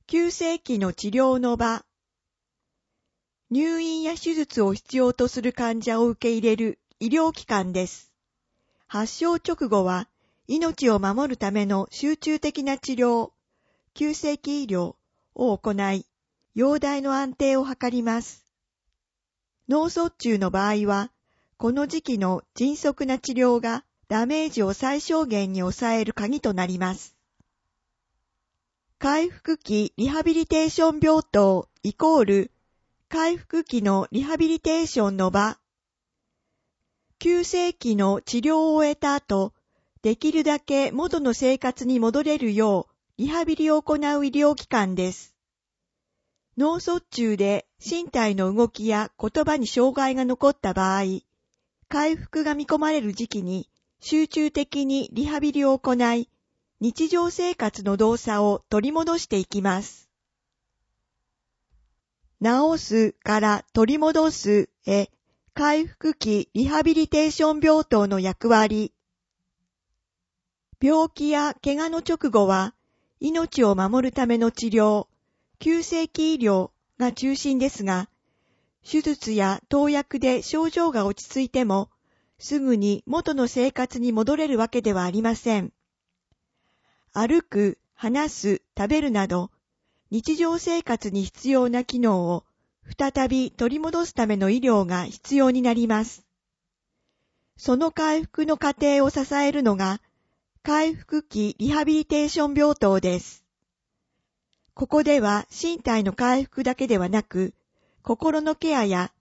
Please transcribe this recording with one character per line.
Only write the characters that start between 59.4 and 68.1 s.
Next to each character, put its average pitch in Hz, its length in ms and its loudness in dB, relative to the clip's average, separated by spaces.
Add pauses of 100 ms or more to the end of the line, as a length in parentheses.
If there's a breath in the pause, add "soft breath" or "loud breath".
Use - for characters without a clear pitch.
き 202 160 -6
ま 190 200 0
す。 - 260 -20 (2250)
治 277 380 4
す 220 340 2 (120)
か 214 160 2
ら 208 320 2
取 226 220 4
り 311 40 0
戻 311 320 4
す 208 400 2 (160)
へ、 196 240 0 (440)
回 302 320 2
復 311 280 -4
期 214 400 -2
リ 254 140 0
ハ 302 160 0
ビ 320 100 4
リ 311 140 2
テ 311 180 4
ー 311 60 0
シ - 100 -2
ョ 311 120 4
ン 302 60 -6
病 311 240 6
棟 208 220 2
の 196 140 -2